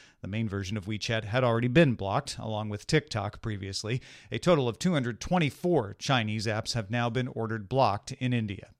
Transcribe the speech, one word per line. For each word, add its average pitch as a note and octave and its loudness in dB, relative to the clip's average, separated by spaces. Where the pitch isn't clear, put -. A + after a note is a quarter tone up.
The F#2+ -8
main A2 -2
version G2 -4
of F#2 -6
WeChat A2 -2
had B2 0
already A#2 4
been C#3 6
blocked, G2 -2
along G#2+ -4
with G#2 -8
TikTok G#2+ -2
previously. G#2 -4
A A#2 -4
total D3 4
of A2+ -4
two F3+ 2
hundred B2 0
twenty-four D#3 0
Chinese A2 0
apps A2 -2
have G#2 -4
now A#2+ 0
been B2 0
ordered A2+ -6
blocked B2+ 2
in B2+ -2
India. G#2+ -4